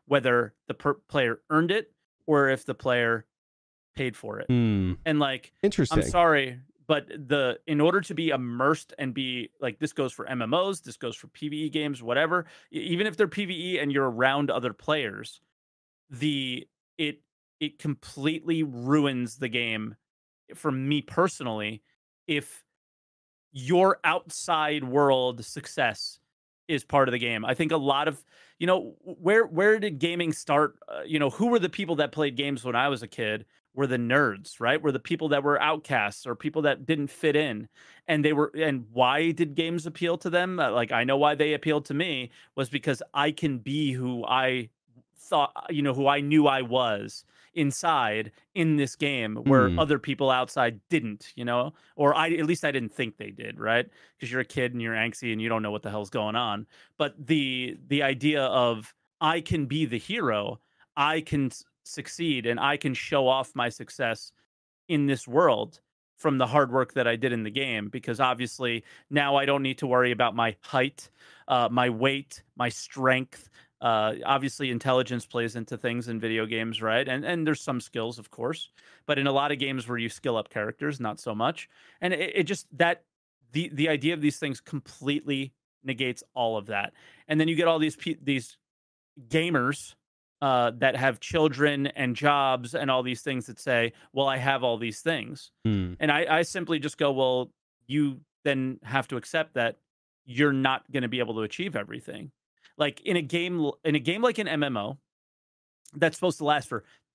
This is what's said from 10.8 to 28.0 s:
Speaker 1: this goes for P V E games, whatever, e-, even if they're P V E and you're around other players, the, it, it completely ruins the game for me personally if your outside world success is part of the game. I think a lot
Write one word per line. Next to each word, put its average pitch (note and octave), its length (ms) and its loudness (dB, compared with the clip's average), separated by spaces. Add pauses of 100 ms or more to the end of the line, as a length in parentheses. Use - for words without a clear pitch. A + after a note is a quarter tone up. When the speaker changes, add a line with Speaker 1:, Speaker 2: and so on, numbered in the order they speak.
Speaker 1:
this A#2+ 160 -16
goes A#2 180 -8
for - 140 -18
P - 200 -10
V D3+ 160 -6
E D3+ 40 -4
games, C#3+ 340 -4
whatever, D#3 440 0 (260)
e-, - 60 -8
even F3 280 -2
if G3+ 100 -4
they're G3+ 120 2
P G3+ 160 -4
V F3+ 300 -6
E - 40 -2
and C#3+ 140 -2
you're C3+ 180 2
around C3+ 400 2
other A#2+ 220 -2
players, A2+ 680 -4 (680)
the, C3+ 580 -4 (320)
it, D3 220 -4 (400)
it D3+ 180 -6
completely D#3+ 840 -2
ruins C3 720 0
the C3 120 -4
game A2 460 -4 (600)
for D3 180 -4
me C3+ 280 0
personally A2 800 -2 (460)
if - 380 -6 (880)
your F3 500 4
outside D#3 800 0
world B2+ 600 2
success - 760 -4 (480)
is D3 160 -2
part C#3 240 4
of B2 60 0
the A#2+ 80 0
game. A#2 240 -2
I B2 100 0
think D#3+ 160 0
a D#3+ 60 2
lot C#3 320 2